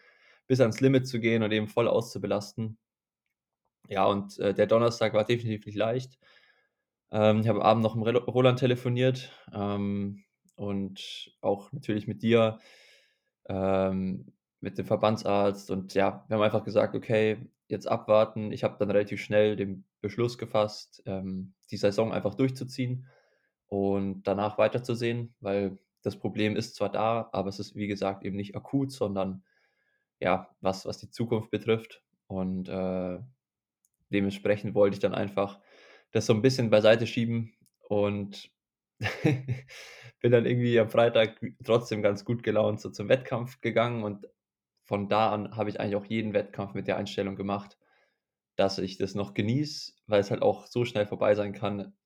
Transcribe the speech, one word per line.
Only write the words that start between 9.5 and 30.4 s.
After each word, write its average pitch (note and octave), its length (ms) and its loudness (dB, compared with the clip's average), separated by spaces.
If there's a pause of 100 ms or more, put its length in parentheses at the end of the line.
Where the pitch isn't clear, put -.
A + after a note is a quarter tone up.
ähm, G2+ 680 -4 (320)
und - 760 -8 (100)
auch G2+ 300 -2
natürlich G#2+ 360 -4
mit G#2 140 -8
dir, A2+ 380 4 (880)
ähm, F#2+ 840 -2 (260)
mit G2+ 180 -10
dem - 80 -4
Verbandsarzt. G2+ 840 0
Und F#2+ 220 -6
ja, G2 340 0
wir A2 80 -2
haben G#2 80 2
einfach G#2+ 220 2
gesagt, G#2 300 2
okay, A2 540 0 (200)
jetzt - 180 -6
abwarten. G#2+ 640 2
Ich - 120 -6
habe - 160 -2
dann G2+ 120 0
relativ G2+ 300 0
schnell G#2+ 340 4
den F#2+ 300 -6 (160)
Beschluss A#2 360 -2
gefasst, - 680 -2
ähm, F#2+ 480 -8 (180)
die G#2 60 -8
Saison G#2 340 0
einfach F#2+ 240 -4
durchzuziehen B2+ 720 -4 (600)
und G2 560 -2
danach G2+ 340 -2
weiterzusehen, A#2 800 -2
weil G2 380 -2 (240)
das - 160 -4
Problem G#2+ 380 -2
ist - 200 -6
zwar G2+ 160 -4
da, A2 400 -2
aber F#2+ 180 -4
es F#2+ 100 -8
ist, - 160 -12
wie G#2 120 -6
gesagt, G2 380 -4
eben G2 100 -6
nicht G2+ 200 -6
akut, C3+ 360 -2
sondern F#2+ 520 -4 (760)
ja, F#2 300 0 (120)